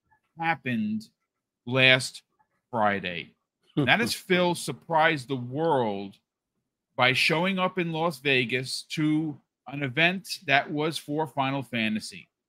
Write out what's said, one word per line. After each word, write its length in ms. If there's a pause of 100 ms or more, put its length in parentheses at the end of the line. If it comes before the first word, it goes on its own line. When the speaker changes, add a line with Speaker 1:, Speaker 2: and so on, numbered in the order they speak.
(380)
Speaker 1:
happened 640 (640)
last 560 (480)
Friday. 640 (420)
That 240
is 140
Speaker 2:
<laughs> 140
Speaker 1:
Phil 260
surprised 760
the 80
world 800 (800)
by 160
showing 460
up 200
in 140
Las 260
Vegas 720
to 480 (280)
an 160
event 460 (180)
that 240
was 280
for 280
Final 360
Fantasy. 640 (200)